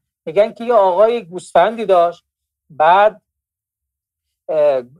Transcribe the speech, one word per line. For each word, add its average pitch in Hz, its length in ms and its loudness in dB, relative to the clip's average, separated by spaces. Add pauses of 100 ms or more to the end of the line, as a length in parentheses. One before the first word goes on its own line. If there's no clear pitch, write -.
(260)
می‌گن 202 280 -2
که 240 100 -16
یه 240 100 -4
آقای 208 520 0
گوسفندی 185 600 -4
داشت، 175 400 -2 (440)
بعد، 180 520 0 (1300)
اه، 147 340 0 (160)